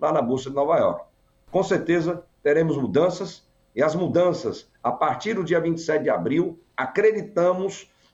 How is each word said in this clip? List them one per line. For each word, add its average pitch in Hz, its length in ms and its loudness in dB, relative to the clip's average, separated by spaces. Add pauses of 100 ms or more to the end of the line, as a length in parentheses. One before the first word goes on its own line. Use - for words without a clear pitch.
lá 151 120 0
na 151 100 2
Bolsa 127 260 -4
de 139 80 -10
Nova 147 220 2
York. 95 260 0 (460)
Com 185 120 2
certeza 170 600 0 (200)
teremos 151 340 2
mudanças, 139 680 -2 (340)
e 123 60 0
as 156 120 2
mudanças, 170 720 0 (140)
a 120 100 -2
partir 160 420 -2
do 185 100 -2
dia 165 160 0
vinte 165 180 -2
e - 40 -10
sete 156 220 0
de 131 60 2
abril, 160 480 0 (180)
acreditamos 185 1120 0 (240)